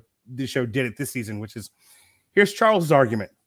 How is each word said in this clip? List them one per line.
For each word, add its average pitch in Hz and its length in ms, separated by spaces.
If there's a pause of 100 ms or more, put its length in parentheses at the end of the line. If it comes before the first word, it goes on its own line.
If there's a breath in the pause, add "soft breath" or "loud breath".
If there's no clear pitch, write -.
(260)
the 131 200
show 123 200
did 123 200
it 110 100
this - 140
season, 107 300
which 110 160
is, 107 140 (600 soft breath)
here's 202 200
Charles's 196 400
argument. 113 380 (160)